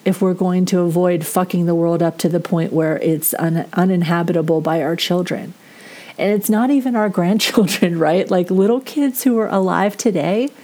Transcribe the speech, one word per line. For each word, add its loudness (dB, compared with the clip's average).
if 0
we're 2
going 0
to 2
avoid 2
fucking 0
the 2
world 2
up -2
to 0
the 0
point -2
where 0
it's -2
un-, -2
uninhabitable 0
by -2
our -2
children. -4
And 0
it's -2
not 2
even 0
our 0
<laughs> -4
grandchildren, 2
right? 2
Like, 0
little 2
kids -4
who 2
are 0
alive 0
today 0